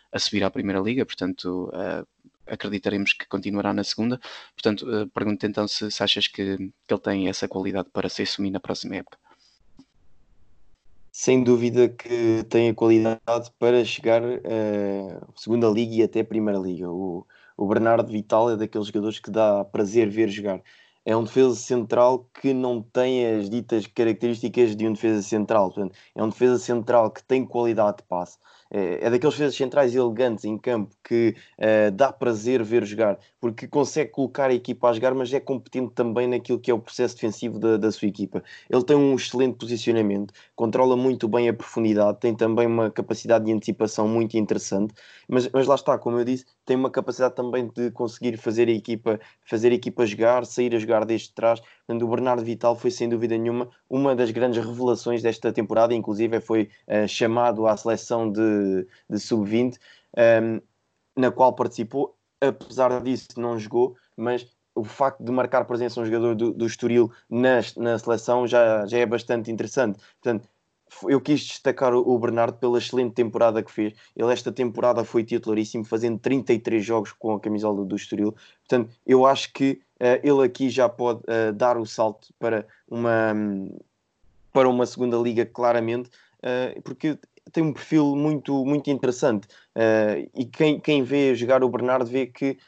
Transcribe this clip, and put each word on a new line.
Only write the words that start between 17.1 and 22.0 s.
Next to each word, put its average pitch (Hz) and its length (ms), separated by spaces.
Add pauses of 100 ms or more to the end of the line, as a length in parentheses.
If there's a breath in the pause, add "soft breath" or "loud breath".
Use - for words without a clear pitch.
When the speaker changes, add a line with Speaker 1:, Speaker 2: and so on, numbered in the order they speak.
Speaker 2:
o 104 100
Bernardo 113 440
Vital 113 420
é 110 40
daqueles 107 300
jogadores 107 320
que - 120
dá 104 340
prazer 107 440
ver 107 200
jogar. 101 340 (420 soft breath)
É 110 120
um 113 80
defesa 127 320
central 123 720 (120)